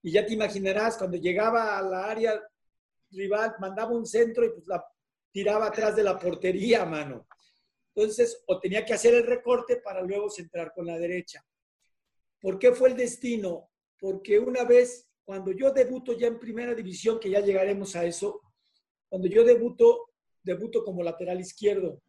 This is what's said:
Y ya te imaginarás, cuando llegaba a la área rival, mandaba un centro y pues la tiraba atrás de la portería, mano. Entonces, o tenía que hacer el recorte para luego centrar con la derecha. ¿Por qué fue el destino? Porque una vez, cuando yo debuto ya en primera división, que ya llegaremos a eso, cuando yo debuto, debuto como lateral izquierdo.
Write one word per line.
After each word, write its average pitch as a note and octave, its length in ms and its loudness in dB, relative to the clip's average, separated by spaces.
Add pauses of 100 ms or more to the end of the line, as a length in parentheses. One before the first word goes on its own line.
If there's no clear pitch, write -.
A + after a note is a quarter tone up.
Y E3 100 -8
ya G3+ 120 4
te A3 100 -4
imaginarás, G#3 640 -2
cuando F3+ 180 -6
llegaba G#3 600 0
a F#3+ 40 -4
la F#3+ 220 -4
área A3 360 -2 (720)
rival, G3+ 480 -2
mandaba G3 320 -6
un A#3 160 -4
centro A#3 380 2
y A3+ 60 0
pues F3+ 160 -14
la F3+ 180 -6 (480)
tiraba G#3 340 0
atrás G#3+ 300 0
de G#3+ 60 4
la F#3 160 2
portería, F#3 680 2
mano. D3+ 420 -8 (680)
Entonces, G#3+ 520 0
o F#3 140 0
tenía G3+ 240 -2
que A3+ 100 -2
hacer A#3 200 6
el A#3+ 120 6
recorte A#3+ 500 0
para G3 260 -8
luego G3+ 280 -4
centrar E3+ 440 -10
con F3 120 -8
la E3 120 -6
derecha. F3 460 -6 (960)
¿Por F#3+ 180 -4
qué B3 140 6
fue B3+ 160 4
el B3 80 2
destino? A#3 720 -4 (300)
Porque G3 400 0
una B3 260 0
vez, B3 460 4 (140)
cuando F#3+ 280 -8
yo C4 200 2
debuto B3+ 400 0
ya A#3 160 0
en A#3 100 -4
primera A#3 360 -8
división, G#3+ 460 -4
que G3+ 80 -6
ya G3+ 120 2
llegaremos G3 560 0
a F3 80 -2
eso, F#3 360 -6 (680)
cuando F#3+ 200 -4
yo A#3 160 6
debuto, A#3+ 680 4 (300)
debuto G#3+ 400 -4
como F#3 200 -8
lateral F3+ 360 -6
izquierdo. F#3 720 -4